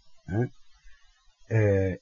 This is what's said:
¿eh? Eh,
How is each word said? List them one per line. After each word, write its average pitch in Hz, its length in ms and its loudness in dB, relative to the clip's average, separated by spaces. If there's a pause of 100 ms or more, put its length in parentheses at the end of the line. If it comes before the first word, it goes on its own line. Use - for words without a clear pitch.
(280)
¿eh? 101 220 -2 (1000)
Eh, 98 520 2